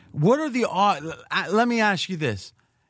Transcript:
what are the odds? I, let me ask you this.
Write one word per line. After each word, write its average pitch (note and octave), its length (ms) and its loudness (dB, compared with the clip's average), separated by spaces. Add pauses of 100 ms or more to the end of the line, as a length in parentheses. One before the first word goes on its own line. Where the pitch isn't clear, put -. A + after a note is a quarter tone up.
(120)
what G#3 280 2
are D#4 100 -2
the A#3+ 160 0
odds? F3+ 420 0 (240)
I, E3+ 180 -2
let A3 180 4
me A#3 140 2
ask G#3 280 2
you F#3+ 80 -4
this. B2 360 -4 (360)